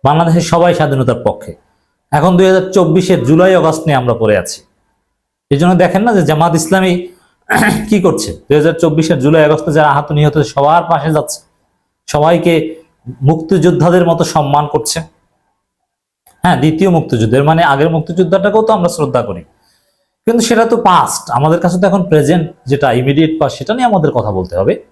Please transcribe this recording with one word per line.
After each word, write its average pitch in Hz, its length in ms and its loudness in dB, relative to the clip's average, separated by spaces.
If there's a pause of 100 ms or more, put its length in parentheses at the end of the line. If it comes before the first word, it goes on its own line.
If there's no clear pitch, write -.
বাংলাদেশের 165 480 2
সবাই 170 220 2
স্বাধীনতার 131 500 -2
পক্ষে। - 280 -6 (600)
এখন 151 220 2
দুই 185 120 4
হাজার 185 260 2
চব্বিশের 175 520 2
জুলাই, 175 320 4
অগাস্ট 156 280 0
নিয়ে 143 160 0
আমরা 120 140 -2
পড়ে 107 220 0
আছি। - 220 -6 (920)
এই 139 80 0
জন্য 180 160 2
দেখেন 185 280 0
না 240 100 0
যে 190 100 2
জামাত 156 320 0
ইসলামী 185 380 0 (560)
<clears throat> - 400 -2
কি 208 120 2
করছে? 160 300 -2 (160)
দুই 143 100 0
হাজার 156 220 0
চব্বিশের 156 420 0
জুলাই, 151 240 2
অগাস্টে 151 280 0
যারা 147 180 2
আহত 143 220 -2
নিহত 147 240 0
হয়েছে, 147 160 -2
সবার 156 360 2
পাশে 160 240 -2
যাচ্ছে, - 260 -4 (720)
সবাইকে 165 460 2 (680)
মুক্তিযোদ্ধাদের 160 840 2
মতো 165 180 0
সম্মান 143 420 0
করছে। 151 320 -4 (1400)
হ্যাঁ, 175 140 2
দ্বিতীয় 160 340 0
মুক্তিযুদ্ধের, 127 540 0
মানে 160 200 2
আগের 143 260 0
মুক্তিযোদ্ধাটাকেও 180 720 0
তো 220 100 0
আমরা 180 160 0
শ্রদ্ধা 127 340 -4
করি, 92 200 -10 (840)
কিন্তু 233 160 0
সেটা 226 240 2
তো 226 100 0
পাস্ট, 170 540 0
আমাদের 151 300 0
কাছে 180 180 0
তো 190 80 0
এখন 185 220 0
প্রেজেন্ট, 156 360 2 (220)
যেটা 139 260 0
ইমিডিয়েট 139 440 0
পাস্ট, 147 200 -2
সেটা - 180 -8
নিয়ে 247 160 -2
আমাদের 160 200 0
কথা 107 220 -2
বলতে 92 240 -6
হবে। 104 160 0 (200)